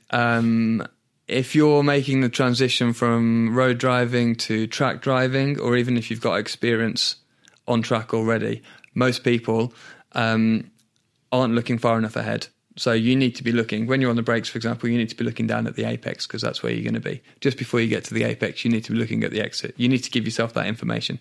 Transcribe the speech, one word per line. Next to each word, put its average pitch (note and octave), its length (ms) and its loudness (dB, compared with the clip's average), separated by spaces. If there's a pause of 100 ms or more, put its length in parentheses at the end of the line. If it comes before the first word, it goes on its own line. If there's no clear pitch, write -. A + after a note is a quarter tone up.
(100)
Um, A#2 760 2 (400)
if B2+ 280 -2
you're D3+ 280 6
making C#3 400 2
the B2 80 2
transition B2 640 2
from A#2 600 2
road B2+ 220 4
driving A#2+ 600 2
to A2 300 -2
track A2+ 360 -2
driving, C3+ 580 0
or A#2+ 160 2
even B2 220 2
if A2+ 120 -4
you've A2+ 120 -8
got F#2+ 140 0
experience A2+ 800 -2 (500)
on A#2 160 2
track A2+ 320 -2
already, A2+ 480 0 (320)
most B2 300 0
people, A#2 500 0 (380)
um, A2 580 2 (600)
aren't B2+ 240 2
looking A#2 220 0
far A2+ 220 2
enough A2 180 -2
ahead. A2+ 300 -4 (320)
So A#2+ 140 0
you A2+ 240 2
need C3 200 2
to - 80 -12
be A#2 80 0
looking, A2+ 340 0
when C3 140 0
you're B2+ 100 2
on A#2 60 2
the A#2 60 0
brakes, A#2 260 -2
for - 80 -8
example, A#2 320 -4
you A#2 80 2
need A2+ 140 0
to - 60 -16
be A#2 80 -4
looking A#2 220 -4
down A2+ 200 -2
at A#2 80 -6
the A2+ 100 -4
apex - 420 -6
'cause - 140 -10
that's A#1 220 -4
where A#1 100 -2
you're A1+ 120 -4
gonna A2+ 160 -4
be. - 200 -8 (200)
Just C3+ 180 0
before B2 220 -2
you A#2 80 2
get G#2+ 160 -4
to - 100 -10
the A2+ 100 0
apex, A2+ 400 -4
you A#2 60 2
need A2 140 0
to - 80 -10
be A2+ 60 0
looking A2+ 260 -2
at F#2+ 80 -4
the G#2+ 100 -2
exit. - 340 -8
You A#2+ 120 0
need B2+ 160 2
to - 60 -10
give A2+ 140 -2
yourself A2+ 300 -2
that A2+ 120 -2
information. A2+ 540 -6